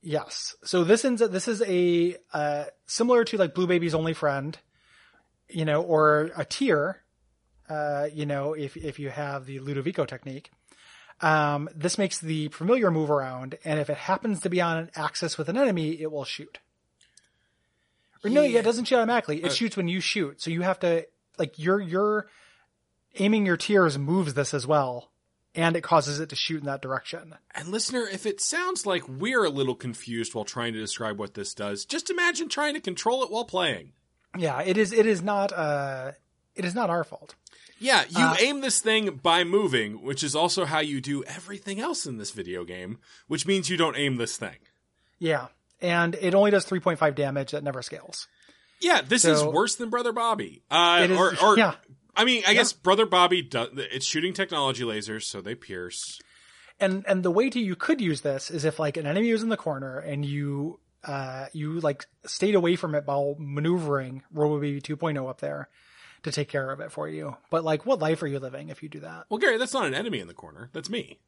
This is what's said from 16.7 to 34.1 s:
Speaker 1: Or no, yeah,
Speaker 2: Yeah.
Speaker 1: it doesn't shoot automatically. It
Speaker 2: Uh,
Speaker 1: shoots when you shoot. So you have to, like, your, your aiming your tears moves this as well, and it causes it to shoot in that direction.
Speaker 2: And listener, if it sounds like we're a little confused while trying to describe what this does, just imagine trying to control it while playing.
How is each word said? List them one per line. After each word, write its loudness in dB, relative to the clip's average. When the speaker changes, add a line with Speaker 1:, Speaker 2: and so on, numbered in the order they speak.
Speaker 1:
Or 0
no, 8
yeah, 6
Speaker 2:
Yeah. 8
Speaker 1:
it 4
doesn't 2
shoot 2
automatically. 2
It 0
Speaker 2:
Uh, 0
Speaker 1:
shoots -2
when -2
you -2
shoot. -4
So -6
you -2
have 0
to, 0
like, -4
your, 0
your -2
aiming 4
your 4
tears 4
moves 0
this 0
as -2
well, 0
and 2
it -2
causes 4
it -6
to -8
shoot -4
in -8
that -6
direction. -10
Speaker 2:
And -10
listener, -4
if -6
it -2
sounds -2
like -2
we're 0
a 2
little 0
confused -6
while -4
trying -6
to -6
describe -6
what -8
this -8
does, -6
just -6
imagine -2
trying -2
to -8
control 2
it -8
while -2
playing. -2